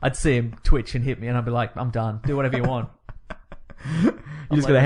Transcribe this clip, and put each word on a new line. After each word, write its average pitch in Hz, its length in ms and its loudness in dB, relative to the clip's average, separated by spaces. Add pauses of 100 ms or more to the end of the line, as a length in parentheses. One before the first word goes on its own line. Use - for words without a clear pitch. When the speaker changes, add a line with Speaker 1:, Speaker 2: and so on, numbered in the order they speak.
Speaker 1:
I'd 139 160 0
see 143 180 2
him 117 280 -2
twitch - 320 4
and 123 100 -2
hit 135 120 -2
me, 113 120 -10
and 123 80 0
I'd 117 80 -2
be 120 60 -4
like, 120 260 -2
"I'm 123 140 -4
done. 110 340 -2
Do 143 100 -2
whatever 131 220 0
you 123 60 0
want." 123 300 -2
Speaker 2:
<laughs> - 60 -20 (840)
You 160 340 0 (320)
Speaker 1:
I'm 147 60 4
Speaker 2:
just 139 100 2
Speaker 1:
like, 143 80 6
Speaker 2:
gotta 127 100 6